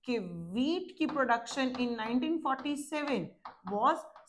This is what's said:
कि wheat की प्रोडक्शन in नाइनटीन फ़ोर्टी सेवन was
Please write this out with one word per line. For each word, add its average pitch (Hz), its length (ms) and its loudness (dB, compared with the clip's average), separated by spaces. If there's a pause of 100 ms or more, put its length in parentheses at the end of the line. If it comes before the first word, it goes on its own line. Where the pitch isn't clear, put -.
कि 240 140 0
wheat 190 800 -2
की 311 80 2
प्रोडक्शन 254 680 2
in 240 220 0
नाइनटीन 247 420 2
फ़ोर्टी 285 380 0
सेवन 285 520 -2 (460)
was 269 320 4 (220)